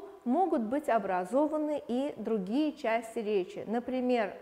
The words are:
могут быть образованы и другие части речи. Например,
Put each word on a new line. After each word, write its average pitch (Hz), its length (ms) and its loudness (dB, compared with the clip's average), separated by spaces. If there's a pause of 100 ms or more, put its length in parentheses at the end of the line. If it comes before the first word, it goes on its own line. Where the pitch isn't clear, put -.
(240)
могут 311 380 4
быть 262 260 -2
образованы 254 1000 2
и 262 280 -2
другие 220 560 0
части 233 460 -2
речи. 196 480 0
Например, 240 760 0